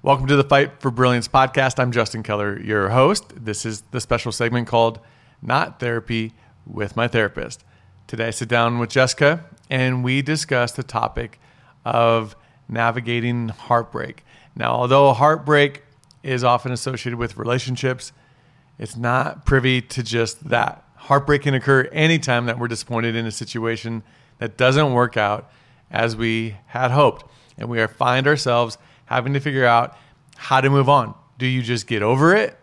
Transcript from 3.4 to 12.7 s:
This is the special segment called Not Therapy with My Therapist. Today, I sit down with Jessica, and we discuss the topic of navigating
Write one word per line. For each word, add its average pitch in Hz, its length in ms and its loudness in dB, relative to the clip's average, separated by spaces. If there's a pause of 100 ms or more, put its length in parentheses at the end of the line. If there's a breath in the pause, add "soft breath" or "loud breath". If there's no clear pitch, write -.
This 107 200 -8
is 110 180 -8 (100)
the 127 80 -6
special 120 320 -4
segment 120 340 -2
called 113 320 0 (420 soft breath)
Not 135 380 -4
Therapy 113 540 -4 (340 soft breath)
with 101 300 -6
My 117 100 0
Therapist. 101 560 -4 (460 soft breath)
Today, 113 180 -6
I 113 40 -4
sit 110 180 -8
down 120 320 2
with 117 100 -4
Jessica, 147 540 2 (260)
and 127 320 0
we 131 180 0
discuss 135 520 -2
the 135 100 -10
topic 113 560 -6 (460 soft breath)
of 117 500 2 (340 soft breath)
navigating 117 840 -2